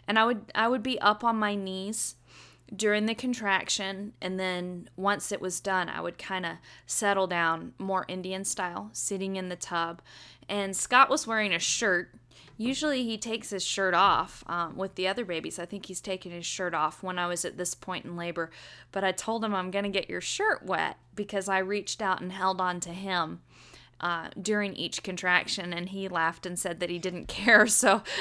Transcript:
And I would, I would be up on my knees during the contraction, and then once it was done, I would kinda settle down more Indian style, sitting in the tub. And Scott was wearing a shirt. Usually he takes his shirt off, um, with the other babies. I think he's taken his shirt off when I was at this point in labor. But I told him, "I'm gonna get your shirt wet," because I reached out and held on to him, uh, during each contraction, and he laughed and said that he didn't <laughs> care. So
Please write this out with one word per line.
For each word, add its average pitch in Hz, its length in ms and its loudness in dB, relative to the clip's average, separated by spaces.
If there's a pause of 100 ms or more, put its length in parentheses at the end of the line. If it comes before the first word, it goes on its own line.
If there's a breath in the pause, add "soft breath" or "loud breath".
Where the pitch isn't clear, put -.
And 214 120 4
I 220 80 8
would, 226 280 -2
I 226 140 2
would 247 140 2
be 254 180 -2
up 214 240 4
on 233 120 4
my 208 180 0
knees 190 640 -4 (580 loud breath)
during 214 320 2
the 226 80 0
contraction, 202 1080 -2
and 185 180 -4
then 180 580 -4
once 196 360 0
it - 80 -4
was 185 200 -4
done, 185 280 0
I - 120 -6
would 170 180 -6
kinda 175 400 -4 (280 loud breath)
settle 196 400 4
down 165 520 2
more 190 300 0
Indian 185 360 -4
style, 196 480 -4
sitting 190 440 -2
in 185 120 -4
the 180 80 -6
tub. 170 460 -4 (460 loud breath)
And 196 280 -2
Scott 254 320 6
was - 180 2
wearing 214 280 2
a 170 40 2
shirt. 180 560 2 (420 loud breath)
Usually 262 480 0
he 220 140 -4
takes 220 320 -6
his 190 140 -4
shirt 190 300 0
off, 180 520 4
um, 170 300 -4
with 190 180 -4
the 185 140 0
other 208 160 -2
babies. 165 340 -6
I 175 80 -6
think 202 200 -10
he's 185 140 -10
taken 185 300 -6
his 175 160 -10
shirt 180 260 -4
off 156 300 0
when 180 160 -4
I 175 80 0
was 175 180 -2
at - 120 -6
this 180 180 -2
point - 300 -8
in 175 120 -8
labor. 170 340 -4 (420 loud breath)
But 190 100 0
I 190 80 4
told 220 340 -2
him, 208 100 0
"I'm 185 180 -2
gonna 202 160 0
get 196 200 -2
your 175 120 -4
shirt - 440 0
wet," 160 320 -4 (180)
because 202 340 -4
I 190 100 2
reached 196 420 -4
out 190 200 0
and 185 120 -6
held 190 280 0
on 180 200 0
to 170 100 -8
him, 175 500 -2 (600 loud breath)
uh, 170 280 -2 (120)
during 208 340 0
each - 280 -6
contraction, 180 720 2
and 175 160 -4
he 190 200 -6
laughed 170 380 0
and 175 120 -6
said 170 200 -4
that 175 120 -2
he 175 80 -4
didn't 175 280 -6
<laughs> - 20 -12
care. 214 380 8
So - 360 6 (180 loud breath)